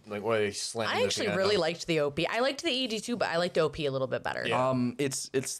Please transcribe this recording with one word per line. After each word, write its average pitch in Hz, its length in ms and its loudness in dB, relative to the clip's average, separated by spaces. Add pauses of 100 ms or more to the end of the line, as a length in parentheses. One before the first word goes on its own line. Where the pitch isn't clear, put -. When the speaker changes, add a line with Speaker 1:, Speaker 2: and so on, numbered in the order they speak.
Speaker 1:
Like, 104 160 -6
where 113 160 2
they 104 140 2
slam - 360 -4
Speaker 2:
I 349 120 0
Speaker 1:
the 508 60 2
Speaker 2:
actually - 200 0
Speaker 1:
piano. - 120 0
Speaker 2:
really 208 180 4
liked 170 300 0
the 160 140 2
O 147 100 2
P. 156 160 0
I 220 140 -2
liked 269 220 -2
the 339 80 2
E 254 160 0
D 214 140 -2
too, 240 160 -4
but 151 120 0
I 165 80 0
liked 175 180 0
the 175 80 4
O 156 60 4
P 143 180 -2
a 139 40 2
little 131 160 0
bit 123 160 -2
better. 62 240 -4
Speaker 1:
Yeah. 123 220 2
Speaker 3:
Um, 123 300 2
it's, 139 340 -2
it's - 280 -2